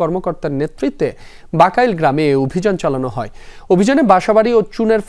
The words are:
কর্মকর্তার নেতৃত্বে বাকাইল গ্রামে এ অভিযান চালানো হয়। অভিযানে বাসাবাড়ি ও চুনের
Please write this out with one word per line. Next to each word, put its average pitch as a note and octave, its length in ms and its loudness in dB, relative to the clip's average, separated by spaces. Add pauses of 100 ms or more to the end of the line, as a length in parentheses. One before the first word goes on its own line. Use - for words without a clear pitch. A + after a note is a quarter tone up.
কর্মকর্তার E3 600 -4
নেতৃত্বে D#3+ 480 -4 (520)
বাকাইল A3 400 2
গ্রামে D3+ 320 0
এ - 20 2 (100)
অভিযান F#3 380 -2
চালানো C3 340 -4
হয়। A2+ 140 -8 (440)
অভিযানে B3+ 280 4 (100)
বাসাবাড়ি G#3+ 460 2
ও - 20 4 (140)
চুনের A3 340 0